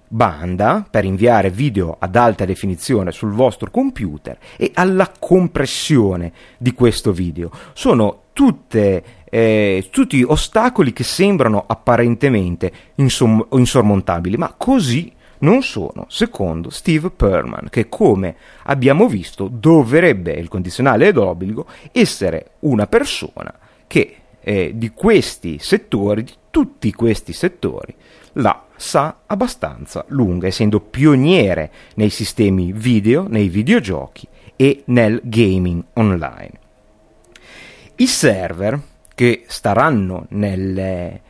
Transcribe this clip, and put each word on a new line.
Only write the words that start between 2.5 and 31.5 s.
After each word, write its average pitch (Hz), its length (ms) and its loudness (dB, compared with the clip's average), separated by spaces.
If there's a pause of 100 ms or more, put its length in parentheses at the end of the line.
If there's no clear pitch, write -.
sul 107 200 -6
vostro 113 400 -2
computer 98 680 -6 (180)
e - 200 -2
alla 185 420 0
compressione 131 1120 0 (280)
di 120 140 0
questo 117 380 2
video. 85 380 -6 (240)
Sono 120 600 0
tutte, 104 680 0 (240)
eh, 107 640 2
tutti 147 320 0
ostacoli 156 720 0
che 135 100 -6
sembrano 156 640 0
apparentemente 113 1040 0 (240)
insom-, 120 580 2
insormontabili, 101 840 2
ma 170 180 -4
così 170 560 0 (280)
non 220 240 2
sono, - 460 -10
secondo 87 600 -4
Steve 160 400 -2
Perlman, 76 640 -2
che, - 180 -2
come 95 460 2 (300)
abbiamo 139 420 4
visto, 98 400 -6
dovrebbe, 127 840 2
il 80 160 -8
condizionale 110 600 0
è 208 40 6
d'obbligo, 101 540 -2 (260)
essere 92 680 -2
una 117 260 0
persona 50 680 -4 (360)
che, - 280 -2 (260)
eh, 95 340 -2
di 113 160 -6
questi 143 680 0
settori, 107 640 -2
di 131 100 -18 (180)
tutti - 420 -2
questi 110 400 -2
settori, - 600 -6 (380)
la - 320 -2 (100)
sa - 500 -4
abbastanza - 840 -6
lunga, 95 380 0
essendo 104 320 0
pioniere 127 920 2 (260)